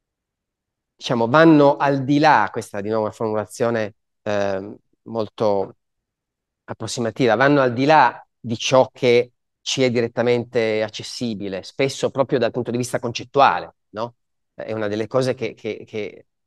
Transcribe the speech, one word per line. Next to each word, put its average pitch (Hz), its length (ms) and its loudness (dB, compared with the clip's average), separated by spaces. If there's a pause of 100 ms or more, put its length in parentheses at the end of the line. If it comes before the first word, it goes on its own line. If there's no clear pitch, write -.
(960)
diciamo, 117 320 -2
vanno 147 500 6
al 143 260 0
di 139 140 0
là, 139 340 4
questa 107 300 -10
di 101 80 -8
nuovo 110 140 0
è 107 40 -2
una 101 80 -10
formulazione, 110 800 -4 (280)
ehm, 101 520 -4 (280)
molto 107 720 -4 (880)
approssimativa, 113 720 -2
vanno 139 260 4
al 127 120 0
di 127 120 -2
là 143 400 4 (140)
di 113 180 -8
ciò 131 340 2
che 120 420 2 (280)
ci - 220 -2
è 123 80 2
direttamente 117 880 0
accessibile, 101 800 -8
spesso 135 480 -4
proprio 131 300 -2
dal 113 120 0
punto 123 200 -6
di 120 60 -4
vista 123 220 -6
concettuale, 117 760 0 (140)
no? 117 260 -10 (380)
È - 200 -12
una 110 140 -4
delle 107 200 -4
cose 131 280 -2
che, 98 180 -8
che, - 320 -10
che - 400 -12 (220)